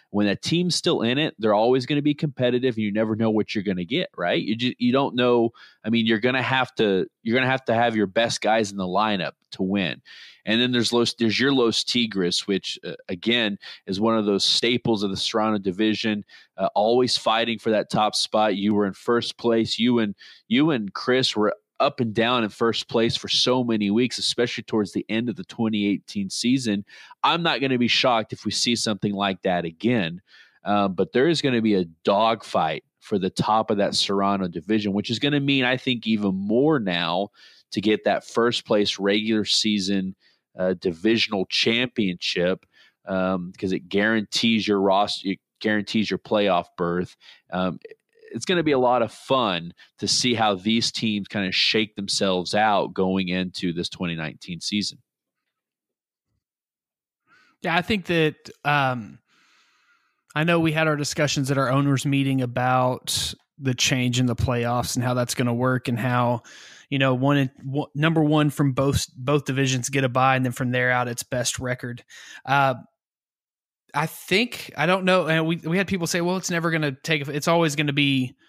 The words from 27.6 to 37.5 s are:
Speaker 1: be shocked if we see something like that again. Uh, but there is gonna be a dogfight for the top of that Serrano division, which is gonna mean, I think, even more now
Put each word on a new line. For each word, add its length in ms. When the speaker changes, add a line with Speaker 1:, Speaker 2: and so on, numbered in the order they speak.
Speaker 1:
be 120
shocked 420
if 140
we 60
see 260
something 360
like 280
that 240
again. 560
Uh, 240
but 240
there 160
is 140
gonna 200
be 120
a 100
dogfight 800
for 180
the 100
top 420
of 60
that 160
Serrano 540
division, 460
which 160
is 100
gonna 220
mean, 240
I 100
think, 320
even 280
more 440
now 520